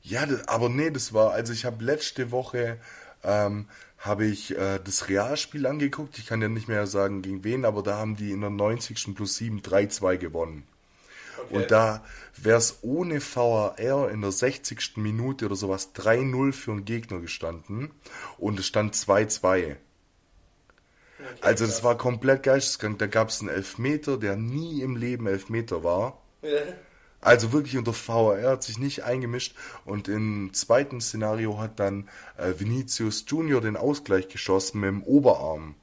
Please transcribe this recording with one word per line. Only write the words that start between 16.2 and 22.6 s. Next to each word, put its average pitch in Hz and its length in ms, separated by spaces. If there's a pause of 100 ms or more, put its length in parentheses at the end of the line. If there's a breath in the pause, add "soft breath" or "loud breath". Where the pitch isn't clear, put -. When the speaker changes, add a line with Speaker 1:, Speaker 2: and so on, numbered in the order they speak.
Speaker 1:
für - 200
einen 104 120
Gegner 110 360
gestanden 85 720 (480 loud breath)
und 101 200
es 95 80
stand 107 280
zwei 104 320
zwei. 90 500 (1400 loud breath)
Speaker 2:
Okay, 139 100 (140 loud breath)
Speaker 1:
Also 110 240
das 107 100
Speaker 2:
krass. - 80
Speaker 1:
war 120 140
komplett 127 440
geisteskrank. 131 560